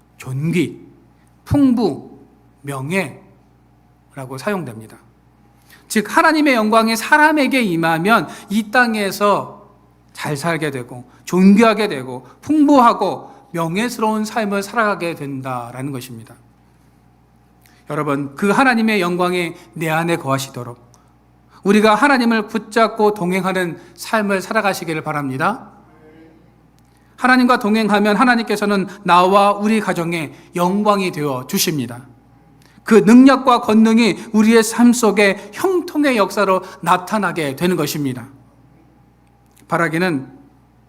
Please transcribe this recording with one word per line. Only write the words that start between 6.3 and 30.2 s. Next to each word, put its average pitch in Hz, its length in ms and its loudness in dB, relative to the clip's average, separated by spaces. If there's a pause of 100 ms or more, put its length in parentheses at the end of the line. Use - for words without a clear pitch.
영광이 226 400 2
사람에게 302 680 2
임하면 165 680 0 (220)
이 214 200 -2
땅에서 208 1000 -2 (440)
잘 147 220 -8
살게 156 360 -4
되고 127 380 -14 (160)
존귀하게 202 640 4
되고 131 400 -10 (140)
풍부하고 262 960 2 (120)
명예스러운 214 720 -4
삶을 202 380 -4
살아가게 196 520 -4
된다라는 131 760 -10
것입니다. 120 440 -14 (1500)
여러분, 147 460 -6
그 202 160 -2
하나님의 220 500 2
영광이 175 540 -2 (180)
내 160 160 -6
안에 165 280 -2
거하시도록 135 720 -8 (720)
우리가 214 320 4
하나님을 233 520 2
붙잡고 214 680 0
동행하는 180 640 -4 (160)
삶을 202 460 -2
살아가시기를 185 600 -4
바랍니다. 147 720 -6 (1500)
하나님과 254 420 2
동행하면 208 560 2
하나님께서는 208 720 0 (160)
나와 185 480 4
우리 208 300 0
가정에 170 520 -6 (220)